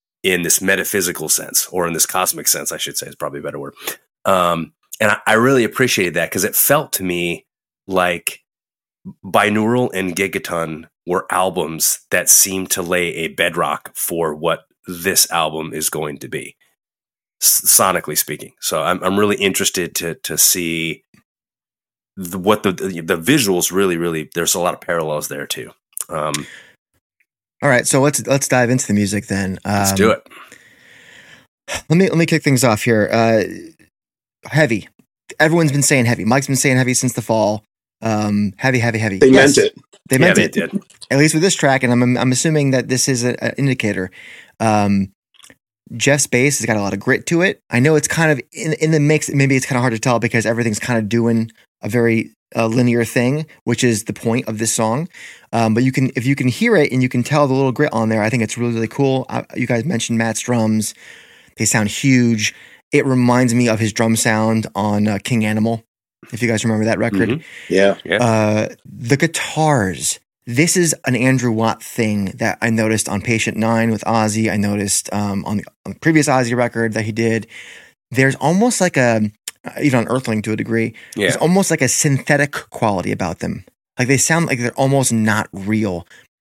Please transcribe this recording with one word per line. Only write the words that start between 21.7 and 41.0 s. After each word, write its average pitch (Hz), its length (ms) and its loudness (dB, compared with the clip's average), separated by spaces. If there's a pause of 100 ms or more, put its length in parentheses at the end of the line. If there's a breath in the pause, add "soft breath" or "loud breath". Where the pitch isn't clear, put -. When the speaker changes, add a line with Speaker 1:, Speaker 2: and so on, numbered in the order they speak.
Speaker 1:
the, 92 220 -10
what 104 240 2
the, 101 80 2
the, 87 300 -8
the 87 160 -2
visuals 98 540 0
really, 92 260 0
really, 82 360 -4
there's 85 220 -2
a 92 40 -4
lot 87 140 0
of - 80 -14
parallels 78 460 -4
there 71 180 -10
too. - 260 -10 (380)
Um, 76 240 -4 (1300 loud breath)
Speaker 2:
All - 80 0
right, 123 180 2
so 143 140 2
let's, 143 260 0
let's 135 200 0
dive 127 220 2
into 127 160 0
the 104 80 -2
music 104 340 0
then. 95 380 -4
Speaker 1:
Let's 101 280 0
do 101 180 4
Speaker 2:
Um, - 60 0
Speaker 1:
it. - 1700 -18
Speaker 2:
let 156 80 4
me, 190 120 4
let - 80 0
me 165 100 4
kick 156 160 0
things 131 200 4
off 113 200 2
here. 110 280 2
Uh, 113 320 4 (1040)
heavy. 127 400 0 (520)
Everyone's 160 320 4
been 143 100 0
saying 131 240 2
heavy. 113 200 0
Mike's 135 220 2
been 139 80 0
saying 131 220 2
heavy 127 160 0
since 127 200 -2
the 113 100 -6
fall. 107 400 0 (400)
Um, 104 540 0
heavy, 127 200 0
heavy, 117 220 0
heavy. 104 180 -2
Speaker 3:
They 131 120 6
Speaker 2:
Yes, 135 280 6
Speaker 3:
meant 101 120 4
it. - 120 -10 (280)
Speaker 2:
they 131 100 2
meant 104 180 4
Speaker 1:
Yeah, - 60 6
Speaker 2:
it. - 100 -2
Speaker 1:
they - 140 -2
did. - 140 -6 (280)